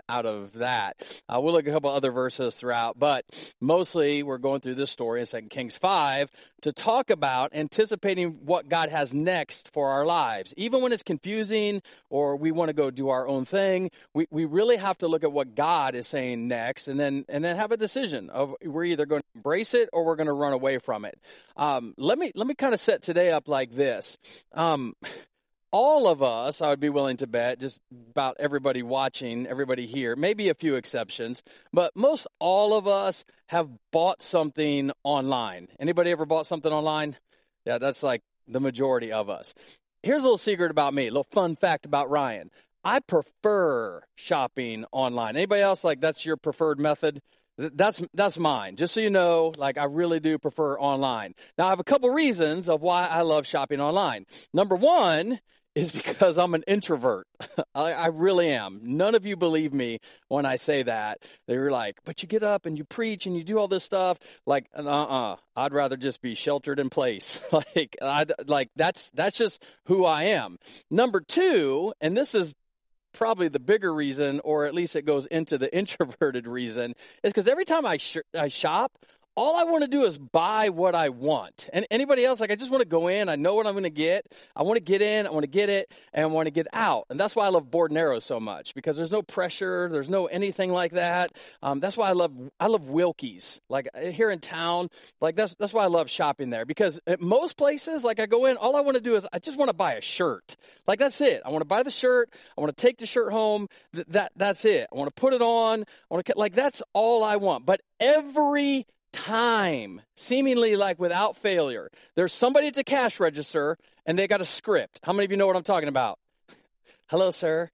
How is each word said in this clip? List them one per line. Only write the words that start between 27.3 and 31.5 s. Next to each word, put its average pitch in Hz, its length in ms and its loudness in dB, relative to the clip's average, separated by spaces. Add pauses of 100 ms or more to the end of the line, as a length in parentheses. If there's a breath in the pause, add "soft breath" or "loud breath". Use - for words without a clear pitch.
just 131 200 -10 (300)
about 135 280 -2
everybody 139 440 0
watching, 127 640 -4
everybody 127 400 -4
here, 123 300 -4
maybe 202 320 0
a 156 60 2
few 151 220 -2
exceptions, 117 680 -8 (300 soft breath)